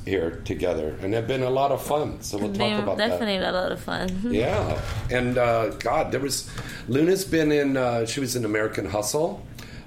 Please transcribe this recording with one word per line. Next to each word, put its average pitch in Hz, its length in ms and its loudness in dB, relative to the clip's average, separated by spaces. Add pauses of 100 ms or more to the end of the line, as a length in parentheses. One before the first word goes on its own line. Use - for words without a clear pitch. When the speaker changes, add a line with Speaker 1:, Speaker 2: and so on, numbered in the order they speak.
Speaker 1:
here 82 400 0
together, 80 580 0
and 95 120 -2
they've 113 120 0
been 131 160 0
a 123 80 0
lot 135 220 2
of 127 100 0
fun. 143 400 -2
So - 160 -6
we'll 208 120 -2
Speaker 2:
They've 196 80 -4
Speaker 1:
talk 214 120 2
Speaker 2:
been 214 100 0
Speaker 1:
about 196 180 0
that. 214 100 2
Speaker 2:
definitely 202 360 0
a - 80 0
lot 180 200 -2
of 175 80 -6
fun. 180 280 -4 (140)
<laughs> 240 80 -2
Speaker 1:
Yeah. 202 500 0 (300)
And, 123 260 2
uh, 113 340 4 (100)
God, 135 320 0
there 127 80 -2
was, 135 280 -4 (380)
Luna's 170 380 4
been 160 260 2
in, 143 260 4
uh, 120 300 2
she 139 140 -4
was 123 160 -2
in 117 80 0
American 107 420 0
Hustle, 147 560 0 (440)